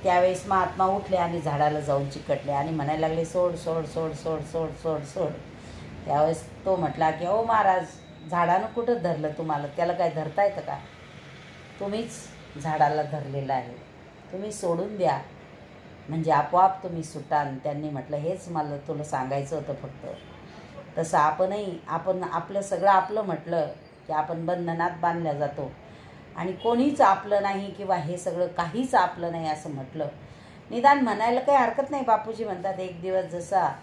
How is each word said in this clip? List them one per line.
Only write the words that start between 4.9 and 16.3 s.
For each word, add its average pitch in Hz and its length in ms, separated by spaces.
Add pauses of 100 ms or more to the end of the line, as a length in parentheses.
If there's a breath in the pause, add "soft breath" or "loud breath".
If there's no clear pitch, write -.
सोड." 151 280 (760 loud breath)
त्यावेळेस 151 600
तो 190 100
म्हटला 160 360
की, 156 140
"अहो 214 200
महाराज, 196 400 (460)
झाडानं 175 360
कुठं 240 260
धरलं 160 440
तुम्हाला? 151 300
त्याला 170 260
काय 170 160
धरता 151 340
येतं 196 180
का? 139 160 (1000)
तुम्हीच 208 320 (520)
झाडाला 151 400
धरलेलं 135 500
आहे, 120 200 (580)
तुम्ही 202 200
सोडून 190 460
द्या, 151 220 (880)
म्हणजे 160 220